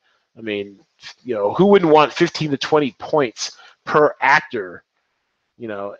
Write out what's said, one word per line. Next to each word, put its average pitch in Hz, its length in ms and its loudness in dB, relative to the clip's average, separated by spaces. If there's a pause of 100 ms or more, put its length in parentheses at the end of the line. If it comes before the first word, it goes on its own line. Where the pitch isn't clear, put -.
(360)
I 117 60 -20
mean, 101 380 -8 (440)
you 123 100 -6
know, 104 200 -2
who 185 120 2
wouldn't 196 240 4
want 151 220 6
fifteen 156 380 -2
to 135 80 -4
twenty 147 400 0
points - 580 -4 (280)
per 151 360 2
actor? 120 640 -2 (720)
You 120 120 -14
know, 101 320 -10